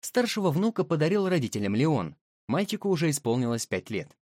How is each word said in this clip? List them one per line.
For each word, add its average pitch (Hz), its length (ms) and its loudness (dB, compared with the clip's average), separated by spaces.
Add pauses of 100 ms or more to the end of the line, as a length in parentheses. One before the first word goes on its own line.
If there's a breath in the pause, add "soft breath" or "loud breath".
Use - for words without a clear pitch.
Старшего 214 460 0
внука 190 320 0
подарил 170 460 2
родителям 107 460 0
Леон, 120 420 0 (320)
мальчику 196 400 -2
уже 165 200 2
исполнилось 120 580 0
пять 92 220 -4
лет. 90 340 -6